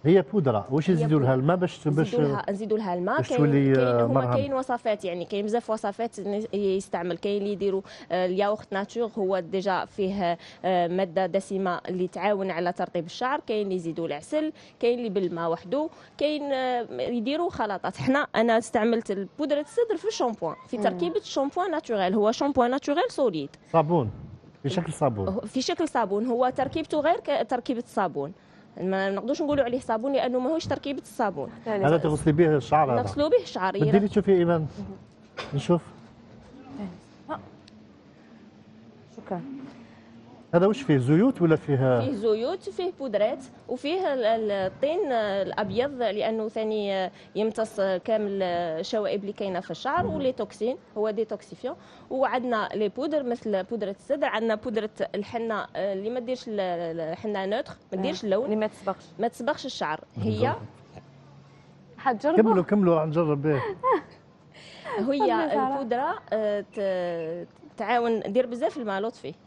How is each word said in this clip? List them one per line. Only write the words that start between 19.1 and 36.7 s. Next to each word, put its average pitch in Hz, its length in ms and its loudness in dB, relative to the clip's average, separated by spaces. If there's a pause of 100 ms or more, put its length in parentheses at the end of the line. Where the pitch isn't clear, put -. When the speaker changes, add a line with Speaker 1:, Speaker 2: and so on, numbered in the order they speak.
Speaker 2:
البودرة 269 480 -2
السدر 427 380 0
في 392 100 -4
الشامبوان، 214 480 -2 (120)
في 247 100 -6
Speaker 3:
مم. 208 60 -2
Speaker 2:
تركيبة 320 340 0
الشامبوان 339 540 -2
ناتوريل، 202 420 0
هو 214 180 4
شامبوان 262 400 2
ناتوريل 294 380 0
سوليد. 160 400 0 (220)
Speaker 1:
صابون، 156 400 4 (520)
في 139 60 0
شكل 160 240 -2
صابون. 107 340 0
Speaker 2:
هو 190 140 -2
في 254 200 -4
شكل 339 260 -2
صابون، 208 380 -2
هو 247 240 2
تركيبته 294 500 -2
غير 330 200 2
ك-، 269 300 -2
تركيبة 247 300 -2
الصابون. 170 540 -4 (480)
ما 190 280 0
نقدرش 226 320 -2
نقولوا 285 220 2
عليه 247 160 -2
صابون 240 340 -2
لانه 254 260 0
ماهوش 294 260 -2
تركيبة 277 360 -4
الصابون. 185 480 -4 (100)
Speaker 3:
مختلف. 208 260 -2
Speaker 1:
هذا 160 120 6
تغسلي 151 360 2
به 156 220 6
الشعر 143 380 4
هذا. 117 80 2
Speaker 2:
نغسلوا 285 280 0
به 415 140 4
الشعر، - 300 -2
Speaker 1:
بدي 175 140 2
Speaker 2:
يرق- 196 140 6
Speaker 1:
لي 208 60 0
تشوفي 196 240 2
ايمان. 170 360 4 (840)
نشوف. 165 280 2 (3250)